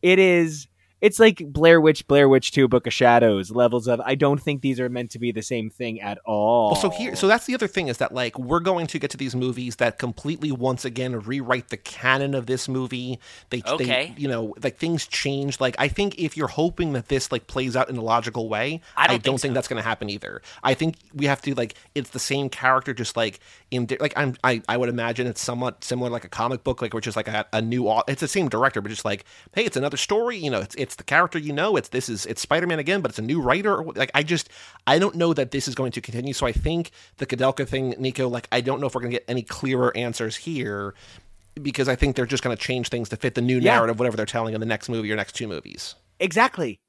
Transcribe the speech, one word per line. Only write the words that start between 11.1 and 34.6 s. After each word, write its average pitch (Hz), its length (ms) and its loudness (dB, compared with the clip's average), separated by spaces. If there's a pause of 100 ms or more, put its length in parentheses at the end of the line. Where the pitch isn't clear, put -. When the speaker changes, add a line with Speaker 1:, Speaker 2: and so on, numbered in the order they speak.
Speaker 2:
rewrite 127 480 -2
the 110 80 -8
canon 139 580 0
of 123 120 -2
this 127 220 -2
movie. 127 520 -4 (300)
They, 123 140 -6
Speaker 3:
Okay. 139 200 -2 (320)
Speaker 2:
they, 143 40 -10
you 143 60 -2
know, 117 260 -2 (120)
like, 127 140 -2
things 165 280 -2
change. 139 540 -4
Like, 127 180 0
I 165 80 2
think 202 320 -2
if 165 180 -4
you're 143 120 -2
hoping 165 460 0
that 123 120 -4
this, 135 240 -2
like, 120 160 -4
plays 131 300 -2
out 127 120 2
in 131 80 -6
a 117 60 -4
logical 113 460 0
way, 127 320 -2 (160)
Speaker 3:
I - 100 6
don't 127 80 6
Speaker 2:
I 120 40 0
don't 107 40 -6 (120)
Speaker 3:
think 127 80 -4
Speaker 2:
think 143 100 -2
Speaker 3:
so. - 20 -2
Speaker 2:
that's 127 140 -2
gonna 113 140 -4
happen 110 280 -4
either. 101 320 -10 (220)
I 131 100 4
think 160 220 -2 (180)
we 143 120 -2
have 139 160 0
to, 143 120 -2
like, 117 220 -4 (180)
it's 139 160 -6
the - 80 -10
same 139 300 -2
character, 131 440 2
just, 117 240 -6
like, 110 220 -2 (320)
in 123 160 -2
di-, 127 140 -4
like, 147 160 -2
I'm, 131 260 0
I, 123 260 2
I 113 80 0
would 123 120 0
imagine 120 400 -2
it's 113 120 -8
somewhat 123 440 -6
similar, 123 260 -4
like 120 140 -6
a - 40 -18
comic 123 360 -4
book, 127 180 -2
like, 113 120 -6
which 113 120 -6
is, 110 80 -6
like, 110 140 -4
a, 107 240 -2
a 113 100 0
new 113 260 0
au-, 110 200 2
it's 139 140 -4
the 160 40 -4
same 175 220 0
director, 120 320 2
but 101 80 -10
just, 107 160 -10
like, 104 200 -4 (300)
hey, 226 100 0
it's 220 120 -4
another 139 200 -2
story, 226 400 -2
you 156 140 -4
know, 113 80 0
it's, 98 160 -8
it's - 220 -8
the - 80 -20
character, 170 340 2
you 151 140 -6
know, 175 240 0
it's, - 140 -2
this 127 180 -4
is, 110 160 -6
it's 117 160 -8
Spider-Man 170 380 0
again, 170 240 -2
but 120 80 -2
it's - 80 -12
a 113 40 -6
new 139 160 -2
writer. 185 380 2
Or, 165 160 -6
like, 127 220 -2
I 143 80 4
just, 160 260 -2 (380)